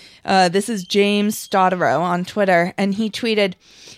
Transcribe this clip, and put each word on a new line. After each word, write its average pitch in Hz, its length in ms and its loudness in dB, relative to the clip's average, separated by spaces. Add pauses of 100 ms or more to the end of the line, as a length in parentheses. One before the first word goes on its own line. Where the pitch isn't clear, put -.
(240)
Uh, 185 240 2
this 196 200 -2
is 208 160 -6
James 208 520 0
Stottero 180 640 0
on 180 240 -2
Twitter, 185 520 0
and 196 180 -2
he 214 160 -4
tweeted, 208 440 -2 (440)